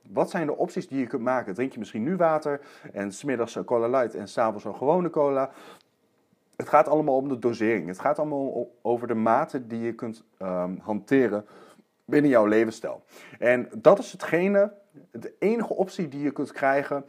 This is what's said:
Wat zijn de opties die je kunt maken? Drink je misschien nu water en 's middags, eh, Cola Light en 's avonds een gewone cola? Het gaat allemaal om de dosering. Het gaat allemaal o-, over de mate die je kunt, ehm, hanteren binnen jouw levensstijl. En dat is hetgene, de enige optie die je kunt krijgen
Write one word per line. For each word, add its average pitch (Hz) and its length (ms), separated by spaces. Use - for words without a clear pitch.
Wat 127 280
zijn 165 160
de 147 100
opties 175 320
die 135 100
je 127 80
kunt 117 160
maken? 120 320
Drink 127 180
je - 60
misschien 107 240
nu 170 140
water 151 440
en 101 200
's - 120
middags, 117 320
eh, 92 80
Cola 117 240
Light 123 260
en 101 140
's - 100
avonds 107 260
een 101 100
gewone 165 360
cola? 139 400
Het - 80
gaat 151 200
allemaal 147 280
om 135 120
de 131 100
dosering. 110 480
Het 92 120
gaat 147 200
allemaal 147 360
o-, 120 160
over 117 240
de 113 80
mate 120 520
die 113 140
je 113 120
kunt, 113 320
ehm, 92 380
hanteren 107 680
binnen 143 260
jouw 113 160
levensstijl. 107 560
En 120 360
dat 156 240
is - 140
hetgene, 196 600
de - 280
enige 214 360
optie 185 340
die 143 140
je 147 80
kunt 139 220
krijgen 139 560